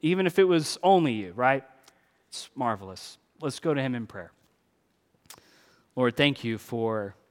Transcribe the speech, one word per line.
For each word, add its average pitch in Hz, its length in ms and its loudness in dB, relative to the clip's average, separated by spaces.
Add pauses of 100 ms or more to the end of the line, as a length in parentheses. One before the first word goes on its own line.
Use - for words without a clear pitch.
Even 185 240 2
if 175 140 0
it 190 60 8
was 165 380 2
only 175 300 6
you, 95 200 -6
right? 131 300 2 (640)
It's - 260 -16
marvelous. 104 600 -6 (240)
Let's 143 180 -6
go 156 140 -2
to 143 80 -2
him 127 140 -4
in 113 120 -8
prayer. 90 240 -16 (1600)
Lord, 123 200 0
thank 143 280 2
you 113 140 -4
for 110 580 -6 (140)